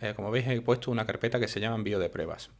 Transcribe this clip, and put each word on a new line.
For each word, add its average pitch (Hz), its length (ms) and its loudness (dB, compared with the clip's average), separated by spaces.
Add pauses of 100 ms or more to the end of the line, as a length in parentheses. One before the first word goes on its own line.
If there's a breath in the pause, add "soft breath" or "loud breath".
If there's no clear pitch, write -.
eh, 107 140 -2
como 104 160 -4
veis, 123 160 2
he 123 140 2
puesto 123 320 2
una 113 120 2
carpeta 117 360 0
que 107 80 2
se - 100 -6
llama 110 160 0
envío 104 240 0
de 87 100 2
pruebas 80 520 -6